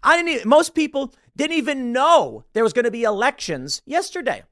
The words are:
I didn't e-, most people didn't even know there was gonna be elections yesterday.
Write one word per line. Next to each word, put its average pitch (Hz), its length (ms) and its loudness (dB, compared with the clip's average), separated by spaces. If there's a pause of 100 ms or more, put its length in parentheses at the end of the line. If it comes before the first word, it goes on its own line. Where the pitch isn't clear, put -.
I 302 140 4
didn't 339 260 -2
e-, - 20 -14
most 294 300 4
people 285 400 -4 (220)
didn't 320 200 -2
even 262 360 -4
know 254 600 2
there 220 100 0
was 226 100 2
gonna 240 180 0
be 233 120 -6
elections 208 840 -2
yesterday. 277 680 -4